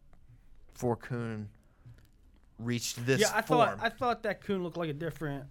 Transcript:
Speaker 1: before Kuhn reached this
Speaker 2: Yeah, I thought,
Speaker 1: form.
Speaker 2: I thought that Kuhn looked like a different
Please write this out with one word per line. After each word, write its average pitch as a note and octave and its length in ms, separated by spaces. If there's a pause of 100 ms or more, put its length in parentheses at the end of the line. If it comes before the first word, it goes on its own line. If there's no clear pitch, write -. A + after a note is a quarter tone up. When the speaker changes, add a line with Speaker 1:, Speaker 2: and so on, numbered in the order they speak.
(720)
Speaker 1:
before A#2+ 240
Kuhn A2+ 520 (1080)
reached A#2+ 480
this C3+ 160
Speaker 2:
Yeah, G#3+ 120
I G#3+ 80
thought, A#3 280
Speaker 1:
form. G3 120
Speaker 2:
I A3+ 80
thought A#3 340
that F#3+ 200
Kuhn F#3+ 200
looked E3+ 140
like E3+ 120
a C#3+ 40
different C#3+ 580